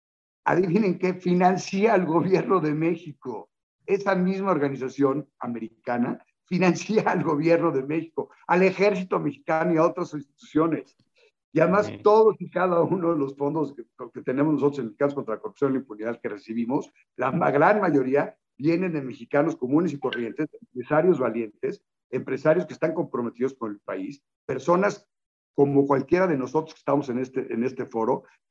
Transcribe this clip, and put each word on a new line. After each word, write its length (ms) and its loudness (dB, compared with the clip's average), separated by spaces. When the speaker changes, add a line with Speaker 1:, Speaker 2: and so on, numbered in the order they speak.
Speaker 1:
Adivinen 520 2
qué, 180 -2
financia 800 2
al 120 2
gobierno 540 2
de 140 0
México. 760 -6
Esa 300 0
misma 360 0
organización 760 -2
americana 840 -6
financia 580 2
al 200 0
gobierno 480 2
de 120 -2
México, 460 -6
al 160 4
ejército 560 2
mexicano 540 -2
y 40 2
a 80 4
otras 280 -4
instituciones. 840 -4
Y 60 2
además, 300 2
Speaker 2:
Ujú. 120 -12
Speaker 1:
todos 380 6
y 100 -10
cada 320 2
uno 300 0
de 80 0
los 160 -4
fondos 400 -2
que, 80 -16
que 80 -14
tenemos 320 0
nosotros 260 0
en 60 -6
Mexicanos 280 -2
contra 220 -6
la 60 -14
Corrupción 300 -2
y 20 0
la 60 0
Impunidad 420 -8
que 80 -8
recibimos, 600 -6
la 140 -2
ma-, 200 0
gran 300 4
mayoría 560 0
vienen 360 0
de 80 -4
mexicanos 540 -2
comunes 360 0
y 80 -10
corrientes, 480 -4
empresarios 560 0
valientes, 640 -4
empresarios 560 0
que 60 -14
están 200 -4
comprometidos 600 -4
con 160 -8
el 80 -14
país, 420 -10
personas 640 0
como 320 4
cualquiera 400 2
de 100 0
nosotros 380 -4
que 40 -20
estamos 300 -2
en 100 -4
este, 320 -6
en 120 -2
este 220 -6
foro, 380 -2